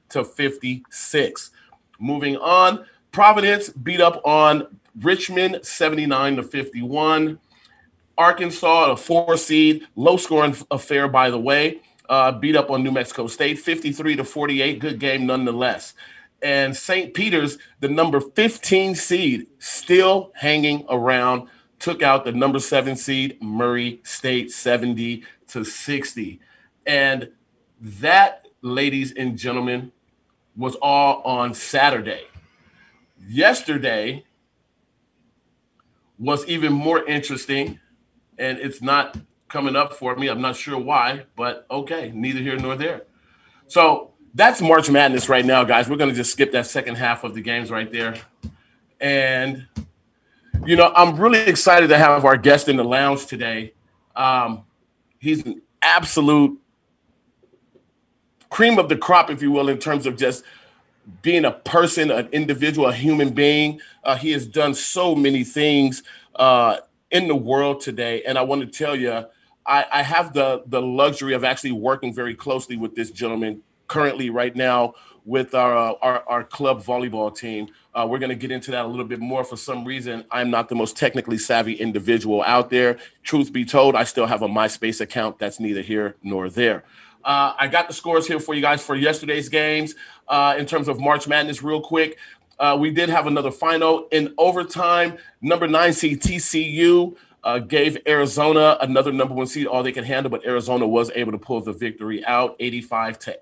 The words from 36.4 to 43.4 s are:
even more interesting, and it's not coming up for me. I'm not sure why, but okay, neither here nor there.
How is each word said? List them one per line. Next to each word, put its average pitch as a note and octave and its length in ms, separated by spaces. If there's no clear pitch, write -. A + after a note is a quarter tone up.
even D#3 260
more D#3+ 320
interesting, C#3 720
and B2+ 220
it's C3+ 220
not C#3+ 360
coming C#3 300
up C#3+ 160
for B2 220
me. C3+ 120
I'm A#2+ 140
not B2+ 160
sure C#3+ 200
why, C3+ 480
but A#2+ 340
okay, C#3 420
neither C3 260
here C3 180
nor C3 180
there. D#3 280